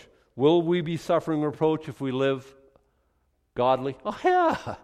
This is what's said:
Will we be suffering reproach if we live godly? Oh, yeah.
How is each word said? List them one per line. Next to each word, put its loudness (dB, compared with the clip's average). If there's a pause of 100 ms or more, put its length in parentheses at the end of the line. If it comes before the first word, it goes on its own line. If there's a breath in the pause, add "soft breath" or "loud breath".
(360 soft breath)
Will 4
we 0
be -4
suffering 0
reproach -2
if -12
we -4
live -2 (1000)
godly? 0
Oh, -8
yeah. 2